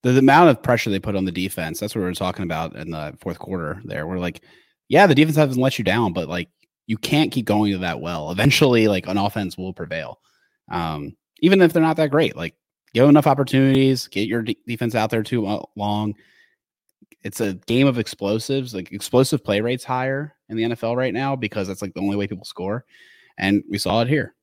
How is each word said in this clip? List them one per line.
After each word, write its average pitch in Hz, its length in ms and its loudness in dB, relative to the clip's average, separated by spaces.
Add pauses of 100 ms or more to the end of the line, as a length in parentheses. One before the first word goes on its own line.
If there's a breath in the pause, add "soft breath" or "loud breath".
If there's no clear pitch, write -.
the, 127 100 2
the 131 60 6
amount 147 320 8
of 123 120 0
pressure 117 280 0
they 98 80 0
put 98 160 -4
on 95 100 -2
the 92 60 -4
defense, 85 480 -6
that's 104 160 -8
what 113 60 -4
we 92 60 -2
were 90 80 -4
talking - 280 -4
about 82 320 -6
in 80 160 -12
the 76 300 -10
fourth 85 180 -8
quarter 87 460 -8
there. 76 240 -8
We're 92 100 -6
like, 87 240 -6 (460 soft breath)
yeah, - 180 8
the 160 80 6
defense 151 220 4
hasn't 131 260 2
let 131 160 0
you 113 60 -6
down, 101 280 0
but, 82 160 -6
like, 87 200 -6 (380)
you 110 120 -4
can't 147 320 0
keep 120 140 -4
going 104 280 0
to 98 60 -4
that 87 220 -6
well. 80 320 -8
Eventually, 120 560 4
like, 95 180 0
an 95 120 -4
offense 101 380 -4
will 92 160 -10
prevail. 80 460 -10 (500)
Um, 78 480 -8 (240)
even 190 200 4
if 170 120 6
they're 170 80 2
not 160 180 2
that 151 120 0
great, 147 240 0
like, 82 220 -10 (360)
give 127 160 6
enough 147 200 8
opportunities, 135 800 2
get 101 180 -4
your 113 160 -2
de-, 107 240 -6
defense 120 300 -4
out 110 140 0
there 113 120 0
too 113 200 -2
lo-, 101 340 -6
long. 104 360 -2 (1080 soft breath)
It's - 180 -10
a 101 140 -2
game 123 320 2
of 123 140 2
explosives. 113 720 -4
Like, 92 160 -10
explosive 127 540 0
play 104 160 0
rates 120 240 -4
higher 135 500 -6 (140)
in 110 80 -8
the 113 80 0
N 117 80 -2
F 113 100 -6
L 117 140 -2
right 127 180 -2
now 139 220 -2
because 107 320 -4
that's, 95 140 -8
like, 98 120 -8
the - 60 -10
only 101 160 0
way 101 100 -2
people 98 180 -10
score. 101 400 -8 (540 soft breath)
And 98 320 0
we 98 80 -4
saw 98 220 0
it 117 80 0
here. 143 340 -2